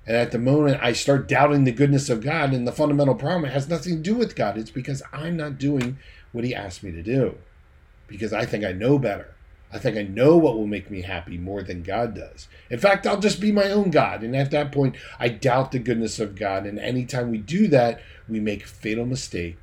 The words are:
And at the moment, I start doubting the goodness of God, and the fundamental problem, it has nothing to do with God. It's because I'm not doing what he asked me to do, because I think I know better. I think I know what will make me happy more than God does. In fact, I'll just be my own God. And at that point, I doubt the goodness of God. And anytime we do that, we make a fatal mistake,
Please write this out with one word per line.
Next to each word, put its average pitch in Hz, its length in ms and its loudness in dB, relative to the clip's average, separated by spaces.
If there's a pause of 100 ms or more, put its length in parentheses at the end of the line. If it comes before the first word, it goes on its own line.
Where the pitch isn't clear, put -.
And 110 80 0
at 120 160 2
the 117 80 -2
moment, 139 420 4
I 120 120 2
start 139 340 2
doubting 139 380 6
the 123 80 2
goodness 139 360 2
of 113 140 0
God, 147 300 0
and 123 120 -2
the 120 60 -2
fundamental 143 440 2
problem, 156 300 -2
it 123 80 -6
has 139 140 -2
nothing 165 300 -2
to 156 40 -4
do 196 140 0
with 240 200 -2
God. 104 220 0
It's 110 140 -8
because 135 400 -8
I'm 165 240 -6
not 151 220 -6
doing 135 420 -2 (320)
what 120 140 -6
he 123 100 -4
asked 101 280 -10
me 92 80 -10
to 82 120 -10
do, 120 340 0 (720)
because 104 240 -8
I 110 140 -2
think 107 180 -4
I 95 80 -2
know 117 260 2
better. 104 380 -4 (380)
I 107 40 -10
think 107 200 -2
I 104 60 -4
know 120 340 6
what 143 180 4
will 107 120 -2
make 101 220 -6
me 95 120 -8
happy 90 360 -8
more 95 260 -8
than 90 200 -10
God 104 320 -4
does. - 320 -16 (220)
In 120 100 -6
fact, 196 260 2
I'll 202 140 0
just 190 220 0
be 214 100 2
my 202 200 4
own 202 200 2
God. 104 320 2
And 120 120 -4
at 139 160 0
that 147 200 0
point, 135 240 2 (240)
I 123 80 2
doubt 123 440 0
the 131 80 -2
goodness 113 400 -2
of 104 160 -4
God. 98 300 -2
And 104 140 -8
anytime 123 500 -4
we 110 100 -2
do 175 280 2
that, 120 340 4 (260)
we 110 120 -4
make 104 240 -4
a - 40 -20
fatal 113 380 -6
mistake, 90 580 -6